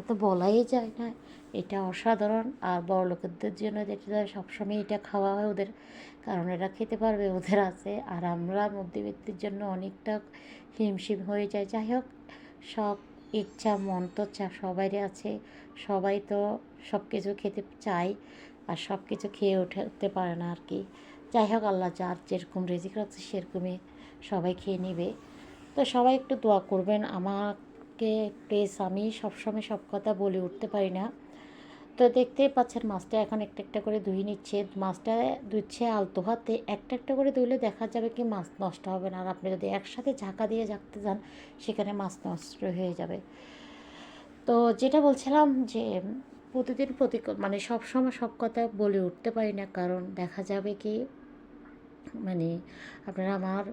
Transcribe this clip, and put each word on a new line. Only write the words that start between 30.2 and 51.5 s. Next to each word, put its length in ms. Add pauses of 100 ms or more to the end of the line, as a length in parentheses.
উঠতে 280
পারি 260
না। 60 (920)
তো 60 (140)
দেখতেই 380
পাচ্ছেন 360
মাছটা 240 (100)
এখন 160
একটা 240
একটা 200
করে 120 (100)
ধুয়ে 220
নিচ্ছে। 280 (260)
মাছটা 300 (360)
ধুচ্ছে 340 (140)
আলতো 300
হাতে, 260 (220)
একটা 200
একটা 220
করে 200
ধুলে 180 (120)
দেখা 260
যাবে 220
কি 80 (100)
মাছ 140 (160)
নষ্ট 200 (100)
হবে 160
না। 120
আর 120
আপনি 200
যদি 140 (100)
একসাথে 340 (100)
ঝাঁকা 300
দিয়ে 120 (100)
রাখতে 320
যান 120 (460)
সেখানে 280 (100)
মাছ 120 (120)
নষ্ট 340 (180)
হয়ে 220
যাবে। 180 (1300)
তো 80 (260)
যেটা 260
বলছিলাম 400 (260)
যে 100 (680)
প্রতিদিন 460
প্রতি-, 460
মানে 140 (120)
সবসময় 520
সব 100 (100)
কথা 200 (200)
বলে 260
উঠতে 240
পারি 280
না, 60 (120)
কারণ 240 (200)
দেখা 220
যাবে 280 (120)
কি 100 (1300)